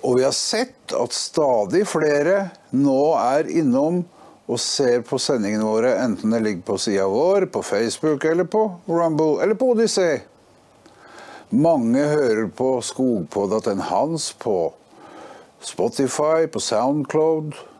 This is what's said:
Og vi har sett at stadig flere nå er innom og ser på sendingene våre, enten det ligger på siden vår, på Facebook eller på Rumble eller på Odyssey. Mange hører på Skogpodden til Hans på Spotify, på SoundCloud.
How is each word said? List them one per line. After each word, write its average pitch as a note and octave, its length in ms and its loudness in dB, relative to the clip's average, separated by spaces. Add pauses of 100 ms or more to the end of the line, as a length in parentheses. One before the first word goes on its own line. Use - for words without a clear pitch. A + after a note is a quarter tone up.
Og B2+ 160 4
vi C3 40 2
har C#3 120 2
sett - 600 -4
at - 200 -2
stadig C3+ 720 2
flere D#3+ 640 2 (200)
nå C#3 460 4
er C3 340 2
innom D#3 520 2 (460)
og A#2+ 120 -2
ser B2 440 0
på C3+ 160 -4
sendingene G#2+ 440 0
våre, A2+ 360 2
enten G#2+ 320 -2
det A2+ 80 0
ligger G#2 260 -2
på G2+ 140 -2
siden G2 320 0
vår, F3+ 400 2
på G#2 120 -2
Facebook C3+ 600 -2
eller E3 240 2
på G#3+ 140 0 (240)
Rumble D#3+ 560 0
eller G#3 140 2
på B3+ 160 0
Odyssey. F#3+ 460 0 (1300)
Mange C3+ 600 2
hører A#2 420 2
på B2+ 320 0
Skogpodden G2+ 800 -2
til G2+ 240 -2
Hans D3+ 480 -2
på F2+ 360 -2 (920)
Spotify, D3+ 800 0
på D#3 160 -6
SoundCloud. D3+ 960 0 (220)